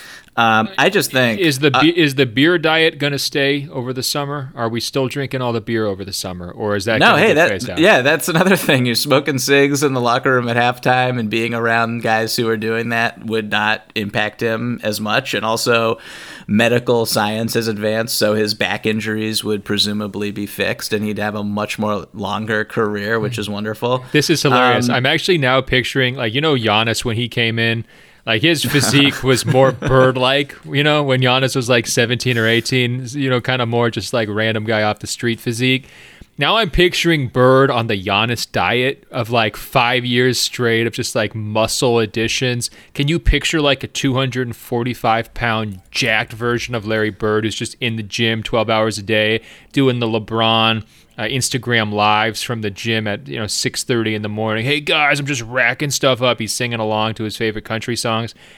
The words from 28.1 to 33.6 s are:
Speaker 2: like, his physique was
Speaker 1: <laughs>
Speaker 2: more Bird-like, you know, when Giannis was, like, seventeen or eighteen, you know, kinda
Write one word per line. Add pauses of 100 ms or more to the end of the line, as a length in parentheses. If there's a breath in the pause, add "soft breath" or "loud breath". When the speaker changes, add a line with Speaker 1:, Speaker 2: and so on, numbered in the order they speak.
Speaker 2:
like,
his
physique
was
Speaker 1:
<laughs>
Speaker 2:
more
Bird-like,
you
know,
when
Giannis
was,
like,
seventeen
or
eighteen,
you
know,
kinda